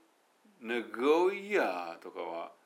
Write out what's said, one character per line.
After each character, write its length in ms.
名 200
古 540
屋 500
と 100
か 100
は、 300